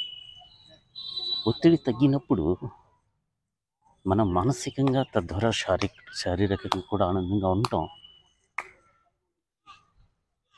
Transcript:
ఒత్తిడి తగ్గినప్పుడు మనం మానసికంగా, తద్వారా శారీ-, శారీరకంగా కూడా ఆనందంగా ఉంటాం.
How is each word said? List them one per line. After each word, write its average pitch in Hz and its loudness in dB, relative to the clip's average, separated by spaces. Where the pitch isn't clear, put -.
ఒత్తిడి 165 6
తగ్గినప్పుడు 117 0
మనం 95 2
మానసికంగా, 131 0
తద్వారా 101 0
శారీ-, - -2
శారీరకంగా 95 -2
కూడా 98 0
ఆనందంగా 95 0
ఉంటాం. 92 0